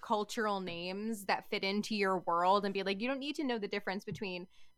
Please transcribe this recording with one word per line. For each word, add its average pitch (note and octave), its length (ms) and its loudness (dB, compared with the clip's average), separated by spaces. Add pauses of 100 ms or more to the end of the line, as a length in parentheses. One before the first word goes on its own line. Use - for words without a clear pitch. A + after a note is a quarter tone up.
cultural G#3 580 0
names F#3+ 640 -4
that - 240 0
fit G3 140 -2
into G3+ 320 0
your G3 240 4
world F3+ 460 6
and G3 80 0
be G3 100 -2
like, F#3+ 160 0
"You A#3 80 -2
don't C4+ 120 -2
need C#4+ 180 -6
to E4 80 -2
know A#3+ 140 0
the G3+ 80 -4
difference G3+ 360 -4
between F#3 440 -6 (300)